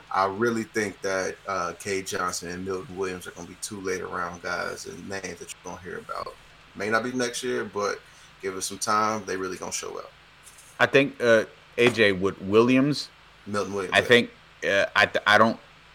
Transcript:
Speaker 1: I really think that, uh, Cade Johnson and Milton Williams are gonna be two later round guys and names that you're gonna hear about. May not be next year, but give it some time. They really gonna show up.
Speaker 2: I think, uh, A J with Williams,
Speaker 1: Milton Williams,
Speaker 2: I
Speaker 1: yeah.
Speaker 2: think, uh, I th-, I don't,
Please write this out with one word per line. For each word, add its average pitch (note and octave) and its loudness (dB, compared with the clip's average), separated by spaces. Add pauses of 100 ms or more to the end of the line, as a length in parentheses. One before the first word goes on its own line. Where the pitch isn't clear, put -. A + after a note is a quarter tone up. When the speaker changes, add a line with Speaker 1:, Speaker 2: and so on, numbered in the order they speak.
(160)
Speaker 1:
I F#2+ 4
really A2+ 0
think G#2 -4
that, F#2+ -2 (120)
uh, F2+ -4
Cade G2 -4
Johnson F2+ -6
and F2+ -8
Milton F#2 -8
Williams F#2 -6
are - -14
gonna F2 -14
be F2+ -18
two G2+ -10
later F#2 -4
round F2 -8
guys F2+ -6
and F2+ -14
names F#2 -8
that F2+ -14
you're - -16
gonna F2+ -12
hear F2 -12
about. - -10 (400)
May G2 -4
not A2+ 0
be B2 -4
next B2 -4
year, B2 -4
but G2+ -4 (400)
give F#2+ -6
it F#2+ -8
some G2 -8
time. G#2+ 0
They F#2+ -4
really F#2 -6
gonna F2+ -8
show F#2 -8
up. - -14 (680)
Speaker 2:
I B2 6
think, C#3 2
uh, A2+ 6 (340)
A A#2+ 8
J G#2+ 6
with F#2+ -2
Williams, B2+ 4 (380)
Speaker 1:
Milton G2+ -4
Williams, F#2 -2
Speaker 2:
I G2 8
Speaker 1:
yeah. G2+ 2
Speaker 2:
think, A#2+ 6 (340)
uh, F#2+ 4 (100)
I F3+ 6
th-, - -4
I G#2 8
don't, A2+ 4 (360)